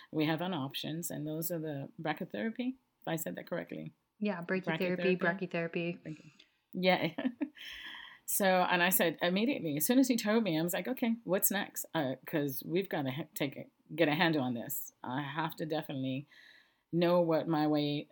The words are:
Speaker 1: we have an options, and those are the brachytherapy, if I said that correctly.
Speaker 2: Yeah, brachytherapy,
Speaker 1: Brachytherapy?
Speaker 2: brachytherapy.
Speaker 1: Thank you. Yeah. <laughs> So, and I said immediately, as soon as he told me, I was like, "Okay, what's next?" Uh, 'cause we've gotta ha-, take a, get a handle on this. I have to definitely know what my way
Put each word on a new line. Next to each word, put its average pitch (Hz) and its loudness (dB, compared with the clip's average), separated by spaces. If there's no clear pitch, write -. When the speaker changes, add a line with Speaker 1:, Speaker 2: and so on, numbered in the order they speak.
Speaker 1:
we 156 0
have 160 2
an 185 -2
options, 151 -6
and 147 -6
those 160 -4
are 170 -2
the 147 -6
brachytherapy, 208 -4
if - -16
I 165 0
said 175 -6
that - -10
correctly. 165 -8
Speaker 2:
Yeah, 196 -4
brachytherapy, 180 0
Speaker 1:
Brachytherapy? - -4
Speaker 2:
brachytherapy. 175 -2
Speaker 1:
Thank 156 -10
you. 156 -20
Yeah. 180 4
<laughs> - -2
So, 208 2
and 180 4
I 180 6
said 175 4
immediately, 180 2
as 151 0
soon 247 6
as 262 6
he 247 4
told 220 2
me, 160 2
I - 2
was 175 0
like, 185 -4
"Okay, 233 0
what's 196 2
next?" - -4
Uh, 135 0
'cause 143 -2
we've 180 0
gotta 139 -2
ha-, 156 -6
take 143 -2
a, 139 -12
get 160 6
a 147 4
handle 160 4
on 127 0
this. - -8
I 127 -4
have 156 -4
to 170 -4
definitely 143 -4
know 175 4
what 160 2
my 151 2
way 147 0